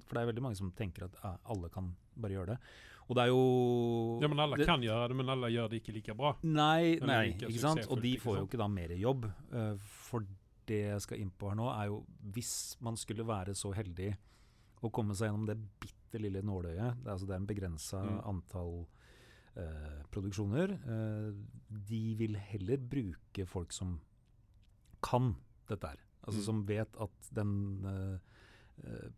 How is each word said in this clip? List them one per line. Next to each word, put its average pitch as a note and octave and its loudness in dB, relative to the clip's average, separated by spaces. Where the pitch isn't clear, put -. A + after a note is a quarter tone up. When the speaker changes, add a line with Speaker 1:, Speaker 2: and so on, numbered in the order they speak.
Speaker 1:
for - -6
det A#2+ 2
er A#2+ 2
veldig A2+ -2
mange A#2+ -2
som F#2 -2
tenker F#2 -6
at, F2+ -12
ja, F#2 -4
alle F#2 -4
kan F#2 -4
bare G#2 -2
gjøre F#2+ -4
det. A#2+ -2
Og B2 2
det B2 8
er B2 6
jo A#2+ 6
Speaker 2:
Ja, D3+ 6
men D3 2
alle D3 4
Speaker 1:
det D3 6
Speaker 2:
kan E3 6
gjøre A#2 2
det, B2+ -2
men C3 0
alle C3 0
gjør A#2 2
det A2+ -4
ikke A2 -8
like A2 -8
bra. C#3 2
Speaker 1:
Nei, D#3+ 6
Speaker 2:
Eller C#3 0
Speaker 1:
nei, A#2 6
Speaker 2:
like A2 -4
Speaker 1:
ikke A2+ 0
sant? D3+ 4
Og - -2
Speaker 2:
suksessfullt, A2 -2
Speaker 1:
de B2 4
Speaker 2:
ikke B2 0
Speaker 1:
får A2+ 2
jo G2 2
Speaker 2:
sant? - -4
Speaker 1:
ikke B2 -2
da G#2 2
mer F2+ 0
jobb, A#2+ 2
eh, A2 0
for G#2 -6
det G#2+ 0
jeg G2+ 0
skal A2+ -6
inn G2 -2
på G2+ -6
her G2 0
nå A#2 0
er G#2+ 0
jo, G#2 -4
hvis - -4
man A#2 -2
skulle A2+ -4
være G2+ -2
så G2+ -4
heldig F#2 -2
å A2+ 0
komme G#2 2
seg G#2+ 2
gjennom G#2+ 0
det G#2 0
bitte - -10
lille G2 -2
nåløyet, G2+ -2
det B2+ -8
er, G#2 -2
altså, F#2+ -4
det F#2+ -2
er F#2 0
en G2+ -2
begrenset F#2+ -4
Speaker 2:
Mm. G#2 0
Speaker 1:
antall, F2 -4
eh, D2+ -8
produksjoner, G#2 0
eh, A2 -4
de A2 0
vil G#2+ 0
heller G2+ -2
bruke A#2+ -4
folk F2 -6
som F2+ -4
kan B2 4
dette G2 -6
her. - -10
Altså, A2 -2
Speaker 2:
Mm. G2+ 0
Speaker 1:
som A2 0
vet G#2+ -2
at G#2+ -4
den, G2+ 0
eh, F#2+ -2
eh, - -10